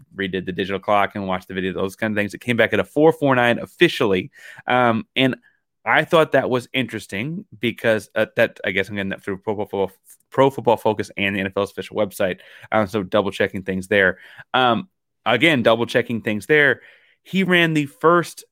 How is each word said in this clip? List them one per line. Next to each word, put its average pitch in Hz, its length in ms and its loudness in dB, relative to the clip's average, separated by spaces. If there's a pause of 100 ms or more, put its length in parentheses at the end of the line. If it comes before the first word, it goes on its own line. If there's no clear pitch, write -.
(140)
redid 95 320 -6
the 95 60 -6
digital 95 280 -4
clock 101 360 0
and 101 100 -6
watched 92 220 -6
the 98 60 -14
video, 92 180 -4
those 95 240 -6
kind 110 160 -4
of 104 60 -6
things, 101 160 -4
it - 80 -16
came 120 160 -2
back 110 160 2
at 101 80 2
a - 20 -8
four 156 300 2
four 143 200 0
nine 120 260 2
officially. 101 720 0 (380)
Um, 120 480 2
and 131 220 2 (460)
I 131 200 2
thought 156 300 2
that 127 140 2
was 120 260 -4
interesting 120 680 -6 (160)
because, 113 540 -2
uh, 110 220 0
that, 113 280 0
I 104 60 -4
guess 95 180 -2
I'm 107 60 -12
getting 101 160 -6
that - 140 -10
through 98 140 -8
Pro 101 180 -6
Football, 98 360 -4 (380)
Pro 135 220 4
Football 117 260 0
Focus 107 400 -2
and 98 180 -2
the 101 40 -2
N 95 80 -2
F 98 100 -8
L's 101 140 -2
official - 260 -10
website. 98 420 -4 (320)
Um, 110 140 2
so 101 160 -4
double 98 300 0
checking 98 320 -4
things 92 240 -6
there. 95 320 2 (340)
Um, 123 360 0 (360)
again, 123 380 2
double 117 240 2
checking 117 340 -2
things 104 240 -6
there. 147 360 2 (420)
He 190 200 -2
ran 170 300 2
the 151 140 0
first 165 640 0